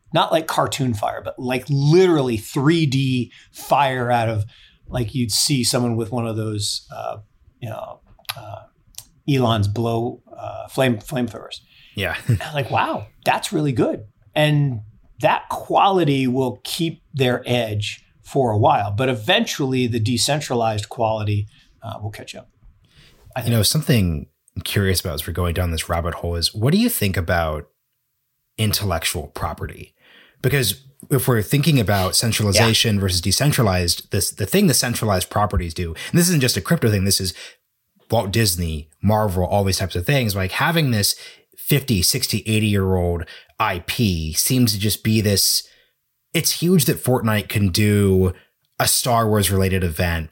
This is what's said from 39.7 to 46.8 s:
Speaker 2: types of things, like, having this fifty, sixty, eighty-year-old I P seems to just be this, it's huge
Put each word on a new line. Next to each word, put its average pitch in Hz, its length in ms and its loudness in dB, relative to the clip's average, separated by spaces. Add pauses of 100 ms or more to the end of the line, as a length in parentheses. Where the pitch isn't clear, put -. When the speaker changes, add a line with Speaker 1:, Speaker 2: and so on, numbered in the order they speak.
Speaker 2:
types 92 180 -4
of 87 100 -4
things, 123 300 0
like, 92 160 -4
having 160 380 0
this 104 240 0 (420)
fifty, 131 460 0
sixty, - 440 -2
eighty-year-old 95 800 2 (340)
I 104 280 0
P 82 480 -2
seems 123 380 2
to 104 60 -4
just 101 240 -2
be 110 200 2
this, - 440 0 (680)
it's 160 160 0 (100)
huge 170 240 4